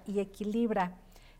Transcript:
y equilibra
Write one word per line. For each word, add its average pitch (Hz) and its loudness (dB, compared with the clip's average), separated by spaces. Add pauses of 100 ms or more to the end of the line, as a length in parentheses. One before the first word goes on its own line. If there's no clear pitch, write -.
y 202 0
equilibra 202 0 (460)